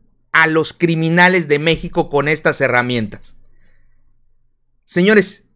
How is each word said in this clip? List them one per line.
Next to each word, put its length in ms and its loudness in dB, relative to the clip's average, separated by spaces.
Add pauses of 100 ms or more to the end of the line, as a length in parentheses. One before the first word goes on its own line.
(320)
a 160 2
los 260 -2
criminales 760 2
de 120 0
México 500 -2
con 180 -2
estas 340 -2
herramientas. 760 -2 (1500)
Señores, 600 0 (100)